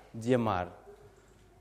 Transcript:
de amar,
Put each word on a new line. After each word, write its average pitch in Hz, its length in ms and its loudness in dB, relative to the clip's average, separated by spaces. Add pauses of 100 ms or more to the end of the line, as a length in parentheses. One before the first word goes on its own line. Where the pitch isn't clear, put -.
(140)
de 113 200 0
amar, 98 520 0 (760)